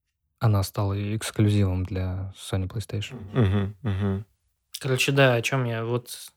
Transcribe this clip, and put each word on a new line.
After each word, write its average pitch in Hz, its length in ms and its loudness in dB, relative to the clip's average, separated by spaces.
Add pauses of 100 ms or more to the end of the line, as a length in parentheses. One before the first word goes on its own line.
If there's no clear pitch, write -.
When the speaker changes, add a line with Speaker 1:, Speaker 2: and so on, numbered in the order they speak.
(380)
Speaker 1:
она 104 240 4
стала 98 320 -2 (220)
эксклюзивом 101 680 2
для 92 520 -4
Sony 92 320 -4
PlayStation. 104 480 -6 (160)
Speaker 2:
Мгм, 101 500 2
мгм. 98 420 -2 (540)
Speaker 3:
Короче, 131 340 0
да, 135 220 6
о 117 80 2
чем 131 220 0
я. 113 200 -4
Вот 120 260 -4 (260)